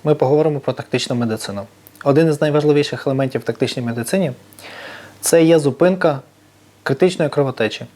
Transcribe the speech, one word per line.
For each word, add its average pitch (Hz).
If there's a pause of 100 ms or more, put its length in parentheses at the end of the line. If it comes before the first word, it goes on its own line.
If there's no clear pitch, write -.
ми 151
поговоримо 147
про 131
тактичну -
медицину. 110 (380)
Один 143
із 147
найважливіших 147
елементів 135
в -
тактичній 123
медицині — 120 (880)
це 165
є 160
зупинка 165 (640)
критичної 175
кровотечі. 127 (100)